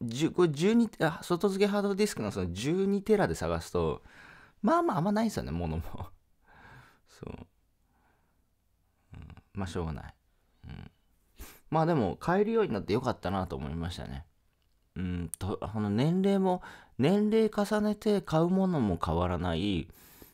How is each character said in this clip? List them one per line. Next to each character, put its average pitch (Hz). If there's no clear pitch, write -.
十、 123
こ 180
れ 170
十 160
二 233
テ -
ラ、 151
外 180
付 196
け 196
ハ 208
ー -
ド 202
デ 202
ィ -
ス -
ク 120
の 101
そ 98
の 87
十 156
二 196
テ 208
ラ 165
で 80
探 82
す -
と、 82
ま 311
あ 349
ま 320
あ -
あ 147
ん 160
ま 208
な 208
い 233
ん -
で -
す -
よ -
ね、 65
も 85
の 78
も。 80
<laughs> -
そ -
う。 -
う -
ん、 -
ま 98
あ、 -
し 90
ょ 87
う 82
が 80
な 78
い。 -
う -
ん。 -
ま 160
あ、 156
で 175
も、 117
買 180
え 208
る 226
よ 226
う 185
に 117
な 101
っ -
て 95
よ 127
か 120
っ -
た 90
な 92
と 73
思 69
い 78
ま 82
し -
た 57
ね。 65
う -
ん 87
と、 -
あ 107
の、 104
年 160
齢 196
も、 185
年 202
齢 220
重 214
ね 208
て 208
買 160
う 170
も 190
の 165
も 98
変 80
わ 87
ら 90
な 85
い、 92